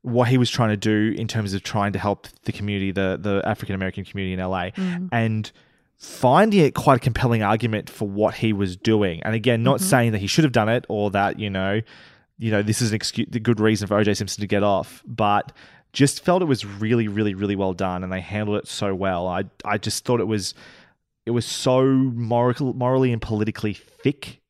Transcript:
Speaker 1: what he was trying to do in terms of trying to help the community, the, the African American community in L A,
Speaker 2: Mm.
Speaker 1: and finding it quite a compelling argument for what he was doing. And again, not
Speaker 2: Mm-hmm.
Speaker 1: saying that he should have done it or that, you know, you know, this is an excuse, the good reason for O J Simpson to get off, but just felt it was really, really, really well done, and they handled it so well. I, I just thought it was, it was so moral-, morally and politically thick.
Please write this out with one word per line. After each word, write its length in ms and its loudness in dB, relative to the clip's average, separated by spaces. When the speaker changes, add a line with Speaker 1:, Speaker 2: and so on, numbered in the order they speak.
Speaker 1:
what 260 2
he 100 4
was 120 4
trying 200 0
to 80 0
do 420 2
in 80 -6
terms 260 -4
of 100 -4
trying 300 -2
to 60 -4
help 280 -4
the 80 -4
community, 400 -4
the, 300 -2
the 240 -2
African 300 -4
American 300 -6
community 280 -8
in 60 -6
L 160 -4
A, 160 -4
Speaker 2:
Mm. 400 -6
Speaker 1:
and 400 -2
finding 640 4
it 140 4
quite 220 4
a 20 0
compelling 440 0
argument 460 0
for 180 -6
what 280 0
he 180 0
was 240 -2
doing. 460 2
And 120 -2
again, 280 2
not 140 4
Speaker 2:
Mm-hmm. 80 -2
Speaker 1:
saying 280 2
that 60 -2
he 80 -4
should 180 4
have 80 0
done 160 4
it 180 0
or 240 0
that, 280 0
you 100 -6
know, 320 -2
you 140 -4
know, 100 2
this 200 0
is 100 0
an 40 0
excuse, 340 -4
the 100 -4
good 200 2
reason 280 2
for 100 2
O 60 4
J 100 4
Simpson 280 -6
to 60 -4
get 160 2
off, 420 0
but 460 0
just 320 2
felt 180 2
it 40 0
was 200 0
really, 440 0
really, 240 0
really 220 0
well 180 0
done, 300 -4
and 100 -6
they 80 -4
handled 380 -4
it 80 -10
so 280 -4
well. 320 -2
I, 160 -2
I 140 -2
just 260 -6
thought 160 2
it 60 -2
was, 260 -2
it 60 -4
was 140 0
so 380 2
moral-, 920 2
morally 360 2
and 100 -2
politically 520 -2
thick. 640 -6